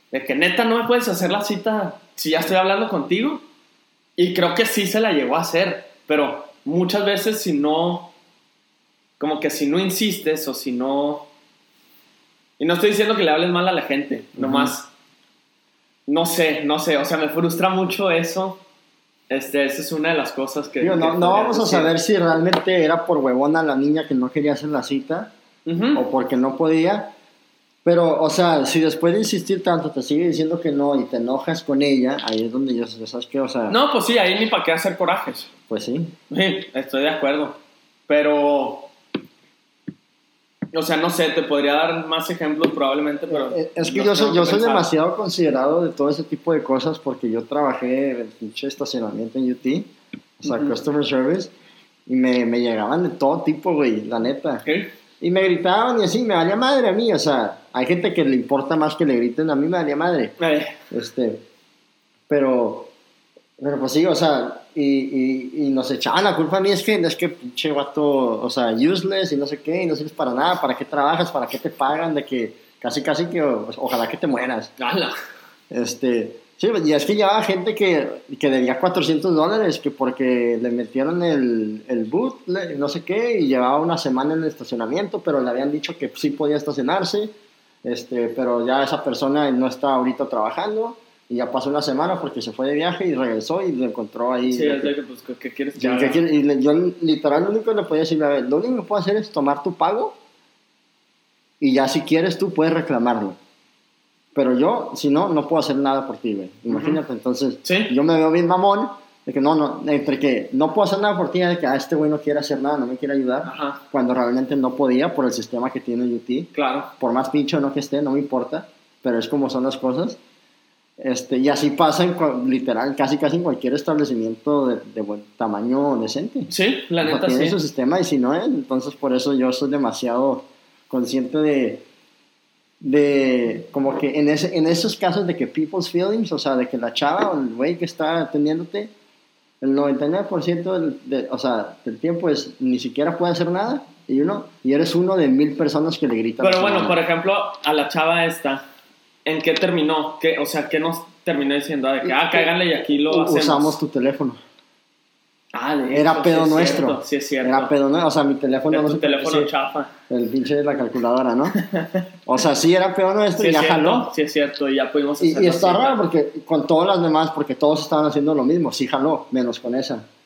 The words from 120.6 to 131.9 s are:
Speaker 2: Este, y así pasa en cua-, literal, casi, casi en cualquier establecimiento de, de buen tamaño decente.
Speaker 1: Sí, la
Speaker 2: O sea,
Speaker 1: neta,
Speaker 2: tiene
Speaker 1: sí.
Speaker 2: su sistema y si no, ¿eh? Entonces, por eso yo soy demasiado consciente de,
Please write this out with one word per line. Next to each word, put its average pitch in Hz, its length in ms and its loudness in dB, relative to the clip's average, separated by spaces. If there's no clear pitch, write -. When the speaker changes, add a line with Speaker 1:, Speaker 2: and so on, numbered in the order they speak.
Speaker 2:
Este, 131 380 -4
y 135 140 4
así 139 220 2
pasa 160 320 2
en 175 100 0
cua-, 135 340 0
literal, 127 480 -2
casi, 143 220 0
casi 151 180 0
en 175 60 -2
cualquier 131 320 -2
establecimiento 139 920 0
de, 117 100 0
de 110 80 -4
buen 104 200 -8
tamaño 123 640 0
decente. 151 480 -4
Speaker 1:
Sí, - 400 0
la 170 140 0
Speaker 2:
O - 20 0
sea, 151 120 0
Speaker 1:
neta, - 100 0
Speaker 2:
tiene 131 180 2
Speaker 1:
sí. 170 60 0
Speaker 2:
su 196 100 0
sistema 156 400 0
y 165 40 0
si 151 120 0
no, 127 180 2
¿eh? 175 120 0
Entonces, 135 480 -4
por 135 200 -2
eso 135 200 0
yo 127 180 2
soy 131 180 -2
demasiado 127 760 0
consciente 127 480 -2
de, 139 460 0